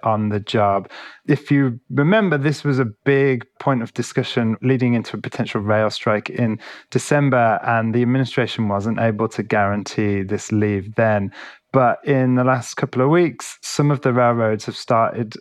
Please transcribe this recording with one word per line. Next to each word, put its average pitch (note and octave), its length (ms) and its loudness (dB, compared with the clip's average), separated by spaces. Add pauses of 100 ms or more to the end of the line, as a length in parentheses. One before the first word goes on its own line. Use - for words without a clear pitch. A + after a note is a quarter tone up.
on G#2+ 220 0
the G#2 100 -2
job. G2+ 500 0 (380)
If - 240 0
you C3+ 300 2 (100)
remember, D#3+ 480 2
this C#3 240 -2
was C#3 160 0
a C3 60 2
big C#3 600 0 (140)
point B2+ 240 0
of A2+ 100 -10
discussion A#2 680 -2
leading B2+ 320 2
into A2+ 220 -4
a G#2+ 40 -8
potential - 400 -4
rail G#2+ 300 2
strike G#2+ 400 -2
in A2+ 300 -2 (300)
December, B2+ 760 2
and A2+ 280 0
the A#2+ 100 2
administration B2 640 0
wasn't G2+ 320 -2
able A2+ 300 0
to - 120 -6
guarantee G2+ 800 -2
this G2 300 -6
leave G#2 420 -2
then. G#2+ 380 0 (400)
But B2+ 340 2
in C3 280 2
the B2+ 100 2
last B2+ 300 -2
couple - 260 -4
of C3 80 2
weeks, E3+ 540 0
some - 280 0
of C#3 120 -2
the C3 100 2
railroads A#2 540 2
have G#2+ 100 -8
started A2+ 640 -2